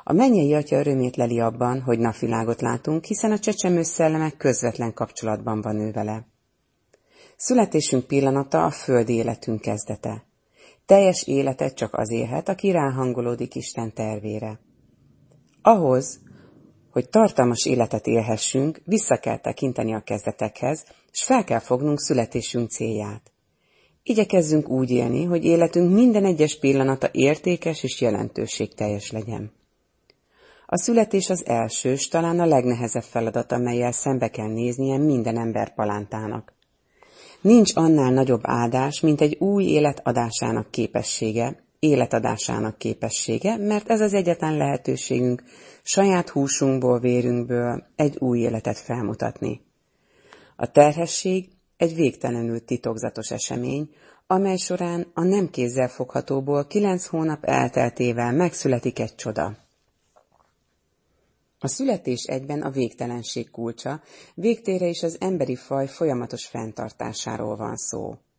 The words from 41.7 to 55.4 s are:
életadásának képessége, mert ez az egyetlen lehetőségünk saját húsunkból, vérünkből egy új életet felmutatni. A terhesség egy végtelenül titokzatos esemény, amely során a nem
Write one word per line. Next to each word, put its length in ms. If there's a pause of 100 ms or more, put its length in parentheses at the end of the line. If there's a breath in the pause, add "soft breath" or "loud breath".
életadásának 1000
képessége, 800
mert 340
ez 100
az 120
egyetlen 440
lehetőségünk 840 (400 loud breath)
saját 460
húsunkból, 720
vérünkből 840 (100)
egy 220
új 200
életet 400
felmutatni. 800 (960 soft breath)
A 140
terhesség 800 (280)
egy 180
végtelenül 720
titokzatos 640
esemény, 600 (360 soft breath)
amely 300
során 580
a 80
nem 280